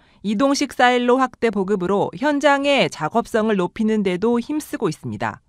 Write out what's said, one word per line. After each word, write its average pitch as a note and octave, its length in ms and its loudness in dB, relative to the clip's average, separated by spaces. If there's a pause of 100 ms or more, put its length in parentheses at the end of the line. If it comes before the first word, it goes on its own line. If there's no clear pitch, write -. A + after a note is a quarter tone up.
(220)
이동식 C#4 500 0
사일로 B3 460 4
확대 B3 320 0
보급으로 G3 680 0
현장의 C#4 760 2
작업성을 A3 640 -2
높이는 G#3+ 480 0
데도 G3+ 380 0
힘쓰고 D4 480 -6
있습니다. A2 600 -6